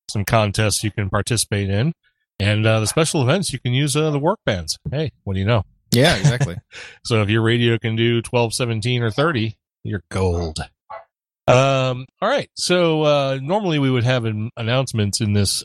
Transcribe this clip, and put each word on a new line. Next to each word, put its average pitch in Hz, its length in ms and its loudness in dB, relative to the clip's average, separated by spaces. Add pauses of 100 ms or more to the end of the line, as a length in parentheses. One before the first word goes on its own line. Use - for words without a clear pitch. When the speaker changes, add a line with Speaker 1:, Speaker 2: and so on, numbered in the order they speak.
Speaker 1:
some 104 160 -4
contests 107 600 0
you 107 80 -2
can 98 180 -4
participate 101 580 -2
in. 107 240 0 (460)
And, 104 260 2
uh, 110 140 4
the 107 80 0
special 156 360 0
events, 151 300 0
you 131 60 -6
can 123 160 -4
use, 139 220 0
uh, 156 160 0
the 143 80 0
work 170 260 0
bands. 90 320 -4 (140)
Hey, 143 180 -4 (140)
what 98 100 -4
do 95 60 -2
you 95 60 0
know? 110 180 2 (260)
Speaker 2:
Yeah, 123 260 4
exactly. 123 420 0 (220)
Speaker 1:
<laughs> - 240 -20
So 110 180 0
if 98 80 -2
your 113 120 2
radio 117 360 2
can 113 180 -4
do 117 260 2
twelve, 117 320 0
seventeen, 120 480 -2
or 113 80 0
thirty, 120 460 -2 (260)
you're 104 280 -6
gold. 85 500 -2 (840)
Um, 131 580 2 (160)
all 190 80 -2
right. 277 280 -2
So, 170 480 2
uh, 139 360 2
normally 170 380 -2
we 135 120 2
would 123 140 2
have 123 220 0
an, 110 320 -4
announcements 113 640 -2
in 104 100 2
this 104 320 0